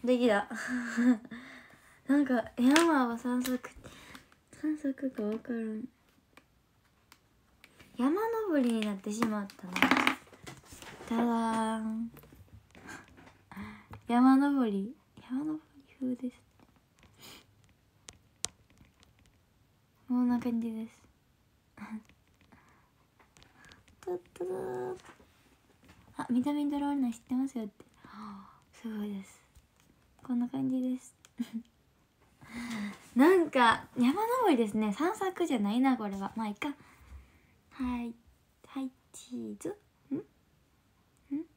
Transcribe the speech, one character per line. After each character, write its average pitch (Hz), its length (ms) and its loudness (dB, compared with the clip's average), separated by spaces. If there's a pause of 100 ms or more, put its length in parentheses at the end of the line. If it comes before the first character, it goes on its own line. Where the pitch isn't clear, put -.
で 247 140 4
き 247 100 4
た。 202 200 2
<laughs> 240 1600 -2
な 269 100 4
ん 294 80 4
か、 254 200 0 (120)
山 277 520 6
は 233 100 -4
散 247 240 -2
策、 254 280 -6 (880)
散 302 180 -2
策 269 320 -4
か 226 120 -8
わ 214 160 -2
か 240 140 -8
ら 233 60 -4
ん。 220 300 -6 (2000)
山 262 160 2 (340)
登 294 160 2
り 240 120 2
に 220 120 0
な 208 80 -4
っ - 40 -8
て 208 140 -8
し 220 120 -6
ま 214 180 -2
っ 196 60 -8
た - 180 -18
な。 180 60 -12 (1400)
た 226 80 -2
だ 233 60 2
ー 226 580 0
ん。 220 300 -6 (2000)
山 254 300 8
登 277 340 4
り、 202 240 -4 (340)
山 254 120 -4
登 311 200 -6 (160)
り 277 60 -20 (160)
風 254 160 -4 (140)
で - 60 -4
す。 - 60 -20 (3750)
こ 247 80 -2
ん 247 140 4
な 240 100 2
感 240 220 -2
じ 226 120 -4
で 226 160 -8
す。 - 140 -20 (760)
<laughs> 208 80 -16 (2250)
と 359 140 -6
っ 359 40 -6 (140)
と - 120 -8
と 370 60 -6
ー。 381 460 -6 (1200)
あ、 - 140 -8
見 247 120 2
た 294 100 0
目 294 120 0
に 285 60 0
と 285 80 -2
ら 285 80 -2
わ 285 80 0
れ 285 60 0
な 247 80 2
い、 233 40 -2
知 - 60 -10
っ - 20 -20
て - 140 -6
ま 262 140 0
す 247 100 -8
よ 220 80 -6
っ - 20 -10
て。 - 160 -20 (480)
<gasps> - 400 -20
す 220 240 -10
ご 208 80 -6
い 208 80 -6
で 196 120 -10
す。 - 200 -20 (760)
こ 254 120 -4
ん 240 40 0
な 240 100 0
感 262 220 -2
じ 262 100 0
で 254 180 -2
す。 - 160 -18 (880)
<laughs> 226 1120 -12
な 277 200 10
ん 330 160 4
か、 233 360 4 (100)
山 294 300 4
登 480 240 4
り 277 60 6
で 226 120 2
す 208 80 -6
ね。 214 160 0
散 359 240 0
策 370 300 -2
じ 285 100 -2
ゃ - 20 -2
な 202 140 0
い 247 80 2
な、 262 160 4
こ 214 120 -6
れ 196 80 -6
は。 196 200 -6
ま 220 80 -4
あ、 214 40 -4
い 208 40 -6
い - 20 -8
か。 285 200 -6 (960)
は 247 300 -6
い。 233 120 -8 (520)
は - 140 -10
い、 262 100 -6 (220)
チ - 220 -16
ー 220 240 -8
ズ。 392 180 -8 (340)
ん？ 277 60 -2 (1200)
ん？ 320 80 -6 (120)